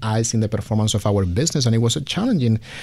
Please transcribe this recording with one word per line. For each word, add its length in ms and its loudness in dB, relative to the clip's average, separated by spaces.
ice 320 0
in 60 2
the 100 0
performance 460 0
of 100 0
our 180 2
business, 440 0
and 80 4
it 80 2
was 120 2
a 60 -4
challenging, 580 0